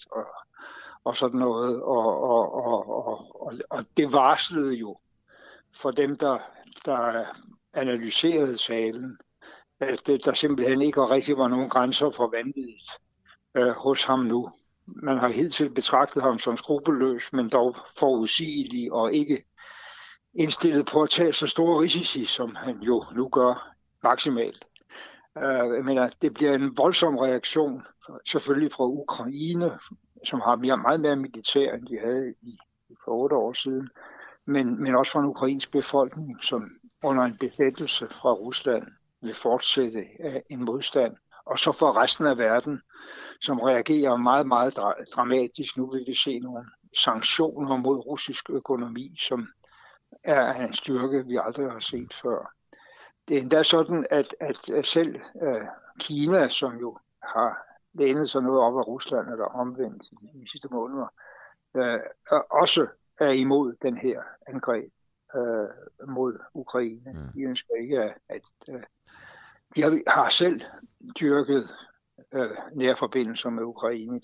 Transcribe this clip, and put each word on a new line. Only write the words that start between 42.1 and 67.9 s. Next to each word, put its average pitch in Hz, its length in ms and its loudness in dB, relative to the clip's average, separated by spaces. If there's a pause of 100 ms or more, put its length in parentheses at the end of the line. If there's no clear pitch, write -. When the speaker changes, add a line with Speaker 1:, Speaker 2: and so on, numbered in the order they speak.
Speaker 1:
af 135 120 2
verden, 123 440 0 (600)
som 131 180 -2
reagerer 131 580 2
meget, 131 300 4
meget 127 300 2
dra-, 101 260 -2 (120)
dramatisk. 127 640 0
Nu 131 140 -4
vil 131 160 -4
vi 123 80 -4
se 123 240 0
nogle 123 260 -12 (320)
sanktioner 135 800 0
mod 131 200 2
russisk 135 520 -8
økonomi, 127 680 -6
som 120 280 -4 (760)
er 131 300 2
en 127 200 -6
styrke, 131 520 -2
vi 120 180 -2
aldrig 123 280 -6
har 113 80 -12
set 123 340 -8
før. - 400 -6 (760)
Det 147 100 2
er 131 40 0
endda 156 220 4
sådan, 160 460 4
at, 143 300 2
at, 147 300 -6
at 143 180 0
selv, 165 280 2 (280)
øh, 123 180 0 (380)
Kina, 151 480 2
som 123 260 -2
jo 117 240 -10 (260)
har 113 340 0 (360)
lænet 143 360 2
sig 135 120 0
noget 131 180 2
op 120 180 4
af 120 100 0
Rusland 127 400 -4
eller 113 180 -6
omvendt 123 680 -6
i - 40 -20
de 123 360 -20
sidste - 200 -14
måneder, 123 360 -6 (680)
øh, 123 240 0 (320)
er, 151 100 4 (200)
også 156 260 4 (320)
er 143 120 4
imod 131 500 2
den 123 160 -2
her 127 240 -2 (260)
angreb, 120 440 -4 (440)
øh, 117 340 -2 (400)
mod 127 300 -4 (140)
Ukraine. 123 600 -6
Speaker 2:
Mm. 156 60 -14 (160)
Speaker 1:
De 139 60 -8
ønsker 127 400 -6
ikke, 127 200 -2